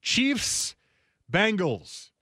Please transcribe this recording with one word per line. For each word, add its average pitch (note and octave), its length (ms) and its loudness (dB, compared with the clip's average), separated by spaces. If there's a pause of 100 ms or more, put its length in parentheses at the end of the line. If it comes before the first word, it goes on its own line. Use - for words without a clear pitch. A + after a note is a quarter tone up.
Chiefs, - 720 0 (560)
Bengals. F3+ 800 0 (120)